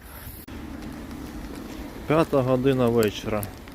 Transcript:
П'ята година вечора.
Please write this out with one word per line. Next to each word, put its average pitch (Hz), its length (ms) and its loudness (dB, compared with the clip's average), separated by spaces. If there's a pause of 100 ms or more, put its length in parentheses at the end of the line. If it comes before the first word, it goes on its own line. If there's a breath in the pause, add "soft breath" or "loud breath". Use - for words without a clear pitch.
(2000 loud breath)
П'ята 147 340 6
година 127 480 4
вечора. 107 540 2 (320)